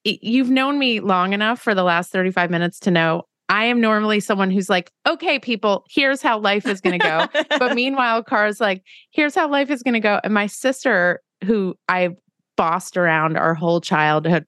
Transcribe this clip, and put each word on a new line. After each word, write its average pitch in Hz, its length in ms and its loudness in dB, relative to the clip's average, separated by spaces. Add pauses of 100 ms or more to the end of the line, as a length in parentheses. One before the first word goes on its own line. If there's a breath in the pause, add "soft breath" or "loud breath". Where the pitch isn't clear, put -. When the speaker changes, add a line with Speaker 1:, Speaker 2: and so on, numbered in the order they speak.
Speaker 1:
y-, 214 180 -4
you've 247 280 0
known 269 280 0
me 240 220 0
long 185 320 0
enough 214 280 -2
for 220 140 0
the 190 80 0
last 180 300 0
thirty-five 185 380 0
minutes 170 300 -2
to 190 120 0
know 165 300 2 (260)
I 202 160 0
am 240 160 0
normally 214 400 2
someone 196 320 0
who's 190 180 0
like, 180 220 -2 (160)
"Okay, 311 320 -2
people, 214 500 -2
here's 277 320 0
how 240 160 0
life 208 280 0
is 202 140 -4
gonna 180 180 0
go." 160 360 0
Speaker 2:
<laughs> 294 240 -2
Speaker 1:
But 254 160 0
meanwhile, 247 480 0
Cara's 208 380 0
like, 190 240 -2 (260 loud breath)
"Here's 294 240 0
how 320 160 0
life 285 180 0
is 262 140 -4
gonna 240 180 0
go." 208 220 0
And 208 100 -2
my 208 140 0
sister, 196 760 0 (240)
who 196 300 0 (140)
I 180 220 0 (440)
bossed 180 440 -2
around 160 400 2
our 165 160 0
whole 170 260 0
childhood, 156 680 0